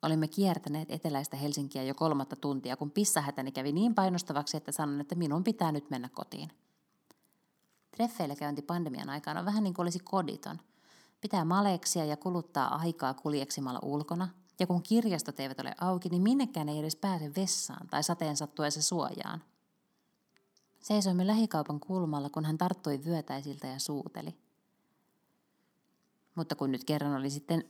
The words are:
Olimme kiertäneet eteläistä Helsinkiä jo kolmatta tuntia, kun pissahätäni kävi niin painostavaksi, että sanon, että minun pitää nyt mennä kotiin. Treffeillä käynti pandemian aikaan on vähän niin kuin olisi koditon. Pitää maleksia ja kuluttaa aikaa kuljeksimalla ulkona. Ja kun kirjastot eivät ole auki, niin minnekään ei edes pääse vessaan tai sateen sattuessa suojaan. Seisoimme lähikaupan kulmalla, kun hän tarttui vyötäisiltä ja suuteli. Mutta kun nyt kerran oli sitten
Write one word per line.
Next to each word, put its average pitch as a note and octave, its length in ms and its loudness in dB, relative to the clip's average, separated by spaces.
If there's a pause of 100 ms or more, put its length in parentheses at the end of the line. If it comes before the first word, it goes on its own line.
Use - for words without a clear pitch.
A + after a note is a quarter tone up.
Olimme D#3+ 260 4
kiertäneet D#3+ 640 0
eteläistä D3 460 -2
Helsinkiä C#3 460 -2
jo C3+ 120 -2
kolmatta C#3 420 2
tuntia, C3+ 400 -2
kun D3 140 -4
pissahätäni C#3 640 2
kävi C#3 200 -2
niin G#3+ 220 4
painostavaksi, F3 640 2
että D3+ 160 -6
sanon, C#3+ 280 -2
että C#3+ 140 -4
minun E3+ 300 0
pitää F#3 280 2
nyt D3 180 -4
mennä B2+ 180 -6
kotiin. - 420 -10 (1400)
Treffeillä F3 460 -2
käynti D3 260 -4
pandemian D#3 480 -4
aikaan D3+ 260 -6
on F3 80 -4
vähän G#3 200 2
niin F#3 100 0
kuin F3+ 100 0
olisi F3 140 0
koditon. E3+ 600 -4 (600)
Pitää G3 240 0
maleksia F3+ 600 2
ja D3+ 120 0
kuluttaa D3 600 0
aikaa D#3+ 380 0
kuljeksimalla C3+ 680 -2
ulkona. D3+ 460 -2 (300)
Ja F#3 80 4
kun F3+ 160 2
kirjastot G#3 580 2
eivät C3+ 200 -6
ole C3 200 -4
auki, F3+ 280 0
niin F3 140 4
minnekään A3+ 460 4
ei D3+ 100 -2
edes D#3 180 -2
pääse D#3 400 -2
vessaan - 520 -2
tai - 140 0
sateen D#3 340 0
sattuessa D3+ 460 -2
suojaan. D#3+ 640 -2 (1400)
Seisoimme F#3 460 2
lähikaupan F#3+ 540 2
kulmalla, D3+ 500 -2
kun D#3 140 -2
hän D#3 140 0
tarttui D#3+ 460 0
vyötäisiltä C#3+ 640 -4
ja C3 120 -8
suuteli. - 600 -6 (2000)
Mutta D#3+ 200 -2
kun C3+ 180 0
nyt B2 120 -2
kerran D3 300 2
oli C3+ 160 0
sitten D#3 400 0